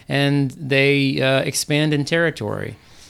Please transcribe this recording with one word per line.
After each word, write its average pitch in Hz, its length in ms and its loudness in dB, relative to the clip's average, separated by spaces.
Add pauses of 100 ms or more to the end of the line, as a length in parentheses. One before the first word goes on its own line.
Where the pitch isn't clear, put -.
and 139 440 0
they, 139 680 2
uh, 131 200 2
expand 151 520 0
in 143 120 0
territory. 139 720 -4 (340)